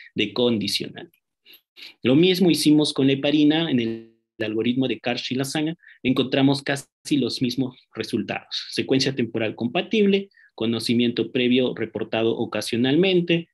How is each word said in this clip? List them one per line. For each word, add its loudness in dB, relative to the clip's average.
de -4
condicional. -2
Lo 4
mismo 4
hicimos 4
con 2
la 4
heparina 2
en 2
el -6
algoritmo 0
de -4
Karsh -6
y -2
Lasagna, -2
encontramos 2
casi -4
los -2
mismos -4
resultados. -6
Secuencia -2
temporal -4
compatible, 0
conocimiento -2
previo 0
reportado -4
ocasionalmente, 0